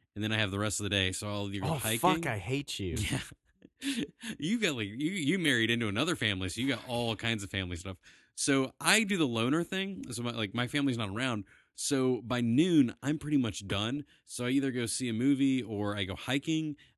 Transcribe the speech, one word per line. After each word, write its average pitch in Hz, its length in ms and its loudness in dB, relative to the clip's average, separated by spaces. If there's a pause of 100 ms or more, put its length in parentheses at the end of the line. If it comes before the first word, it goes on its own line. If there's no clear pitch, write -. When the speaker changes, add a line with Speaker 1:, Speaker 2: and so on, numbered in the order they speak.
(140)
Speaker 1:
and 104 100 -6
then 110 80 0
I 107 60 2
have 104 120 2
the 98 80 0
rest 104 220 -2
of 107 40 -2
the 95 60 -2
day. 95 220 2
So 104 160 -6
I'll 101 240 -4
either 95 140 -4
go 160 60 0
Speaker 2:
Oh, 151 60 -2
Speaker 1:
hiking. 110 200 0
Speaker 2:
fuck, 170 280 2
I 113 120 -2
hate 131 400 -4
you. 85 220 -4
Speaker 1:
<laughs> 101 60 0 (760)
Yeah. 269 240 -2 (320)
You 190 200 0
got, 180 160 2
like, 110 140 -2
you, 135 220 -2
you 180 280 2
married 123 320 4
into 117 180 2
another 135 280 0
family, 95 320 0
so 113 140 -4
you 135 60 0
got 117 200 -2
all 120 260 0
kinds 113 300 -2
of 92 60 -12
family 90 260 -4
stuff. 95 220 -10 (360)
So 135 460 2
I 196 240 4
do 196 140 0
the 151 80 4
loner 120 380 2
thing. 190 380 -6 (100)
So 113 100 -6
my, 120 80 -2
like, 110 240 -4
my 120 120 0
family's 139 300 0
not 107 140 -2
around. 113 340 -2 (300)
So 127 500 2
by 123 160 0
noon, 135 640 4
I'm 147 160 0
pretty 147 180 0
much 107 320 0
done. 113 380 -2 (180)
So - 220 -6
I - 20 2
either 135 220 2
go 120 160 0
see 123 240 -2
a - 20 0
movie 131 500 4
or 104 320 -2
I 101 100 0
go 92 120 -2
hiking. 151 600 0 (220)